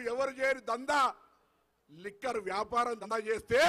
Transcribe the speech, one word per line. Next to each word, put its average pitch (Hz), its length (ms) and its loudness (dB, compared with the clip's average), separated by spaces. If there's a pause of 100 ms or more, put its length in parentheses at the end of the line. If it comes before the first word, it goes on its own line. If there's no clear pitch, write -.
(120)
ఎవరు 269 180 0
చేయని 262 300 0
దందా, 262 420 0 (880)
లిక్కర్ 208 580 -8
వ్యాపారం 226 520 0
దందా 214 180 -4
చేస్తే 220 500 0